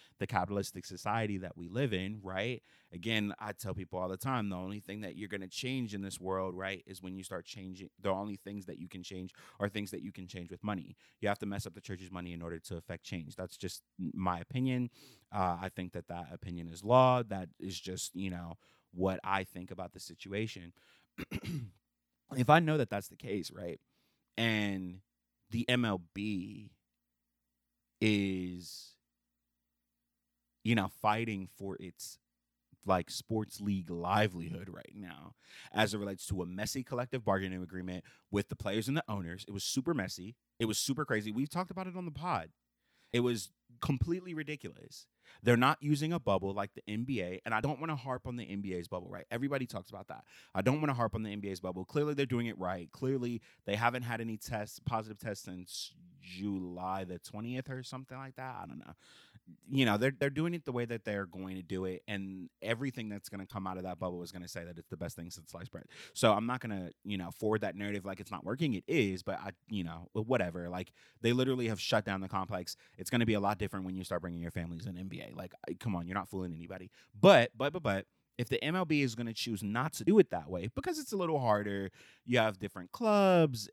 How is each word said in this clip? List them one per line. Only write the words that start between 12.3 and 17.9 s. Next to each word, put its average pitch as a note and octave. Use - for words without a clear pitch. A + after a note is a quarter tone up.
in E2+
order E2+
to -
affect E2+
change. E2
That's F#2
just -
m-, F2+
my F2+
opinion. B2+
Uh, F2+
I F#2+
think F#2
that E2+
that F2
opinion F2
is E2+
law. B2+
That G2
is F#2
just, -